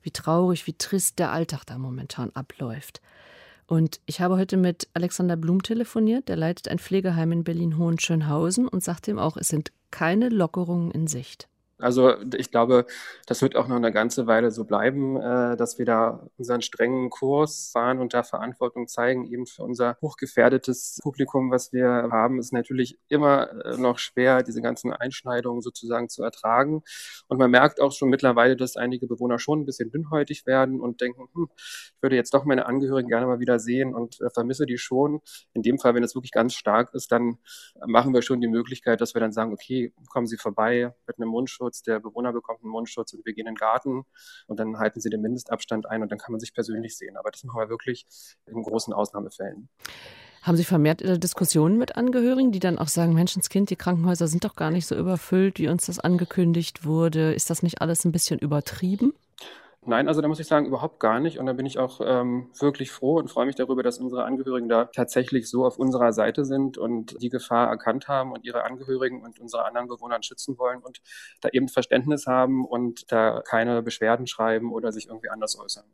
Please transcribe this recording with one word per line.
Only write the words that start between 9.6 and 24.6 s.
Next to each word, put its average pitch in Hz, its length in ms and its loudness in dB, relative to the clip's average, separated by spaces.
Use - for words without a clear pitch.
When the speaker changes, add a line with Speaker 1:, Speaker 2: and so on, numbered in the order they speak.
Speaker 1:
keine 196 380 2
Lockerungen 175 640 0
in 160 160 -2
Sicht. - 400 -10
Speaker 2:
Also 123 360 6
ich 135 160 -4
glaube, 123 340 6
das - 160 0
wird 135 140 2
auch 120 100 4
noch 127 80 -2
eine 117 160 2
ganze 113 380 0
Weile 113 240 6
so 110 120 -6
bleiben, 131 520 0
äh, 120 400 0
dass 117 220 -2
wir 123 60 -2
da 113 520 2
unseren 123 260 -2
strengen 127 480 0
Kurs 143 640 0
fahren 123 260 2
und 127 160 -4
da 123 80 2
Verantwortung 120 640 -6
zeigen, 123 400 0
eben 120 200 -8
für - 180 -14
unser 120 360 -2
hochgefährdetes 127 1000 2
Publikum, 131 480 -2
was 127 220 -2
wir 127 160 2
haben, 123 260 2
ist 120 140 -6
natürlich 127 560 -2
immer, 143 420 4
äh, 123 140 -6
noch 123 200 2
schwer, 127 460 4
diese 117 180 -6